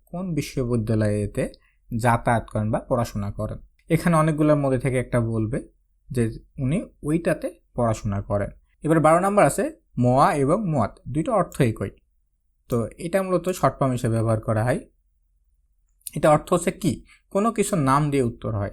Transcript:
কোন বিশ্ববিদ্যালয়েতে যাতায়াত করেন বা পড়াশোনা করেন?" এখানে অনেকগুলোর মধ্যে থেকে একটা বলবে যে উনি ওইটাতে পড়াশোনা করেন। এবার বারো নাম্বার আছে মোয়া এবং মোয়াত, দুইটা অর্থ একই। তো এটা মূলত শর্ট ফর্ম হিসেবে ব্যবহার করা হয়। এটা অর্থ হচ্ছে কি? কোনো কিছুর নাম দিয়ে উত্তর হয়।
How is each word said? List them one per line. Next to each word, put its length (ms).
কোন 300
বিশ্ববিদ্যালয়েতে 1200
যাতায়াত 560
করেন 180
বা 80
পড়াশোনা 520
করেন?" 280
এখানে 280
অনেকগুলোর 400
মধ্যে 220
থেকে 200
একটা 220
বলবে 480
যে 220
উনি 260
ওইটাতে 480
পড়াশোনা 480
করেন। 280
এবার 180
বারো 200
নাম্বার 260
আছে 260
মোয়া 360
এবং 360
মোয়াত, 280
দুইটা 240
অর্থ 280
একই। 300
তো 200
এটা 240
মূলত 260
শর্ট 300
ফর্ম 140
হিসেবে 220
ব্যবহার 260
করা 240
হয়। 160
এটা 140
অর্থ 220
হচ্ছে 180
কি? 340
কোনো 220
কিছুর 260
নাম 320
দিয়ে 120
উত্তর 320
হয়। 180